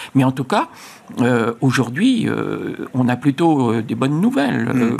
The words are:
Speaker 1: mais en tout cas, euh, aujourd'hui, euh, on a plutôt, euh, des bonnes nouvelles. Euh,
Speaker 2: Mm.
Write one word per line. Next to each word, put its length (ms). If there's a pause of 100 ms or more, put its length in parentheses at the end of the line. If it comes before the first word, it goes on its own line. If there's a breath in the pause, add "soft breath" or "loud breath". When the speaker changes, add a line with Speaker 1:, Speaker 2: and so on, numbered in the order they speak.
(160 loud breath)
Speaker 1:
mais 80
en 80
tout 140
cas, 240 (500 loud breath)
euh, 400
aujourd'hui, 680
euh, 640
on 160
a 80
plutôt, 560
euh, 80
des 140
bonnes 260
nouvelles. 520
Euh, 180
Speaker 2:
Mm. 80